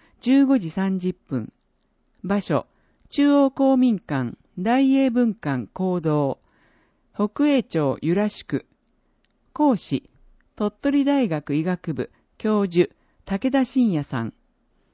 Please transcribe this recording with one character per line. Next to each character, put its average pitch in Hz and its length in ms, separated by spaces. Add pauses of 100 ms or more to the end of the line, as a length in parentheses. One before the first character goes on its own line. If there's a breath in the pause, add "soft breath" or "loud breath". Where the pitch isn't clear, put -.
(220 soft breath)
十 269 260
五 269 100
時 165 140
三 190 260
十 180 160
分。 - 400 (680)
場 196 180
所、 - 240 (440)
中 285 220
央 277 200
公 269 260
民 247 220
館、 127 360 (220)
大 254 340
英 269 200
文 233 240
館 131 360
講 180 300
堂。 151 380 (720)
北 214 340
栄 269 140
町 147 400
由 165 140
良 208 120
宿。 - 380 (880)
講 285 220
師、 - 340 (460)
鳥 208 160
取 277 340
大 269 240
学 151 240
医 156 100
学 175 300
部 127 160 (300)
教 214 260
授、 170 240 (360)
武 196 260
田 262 140
信 240 260
也 147 120
さ 117 200
ん。 110 100 (600)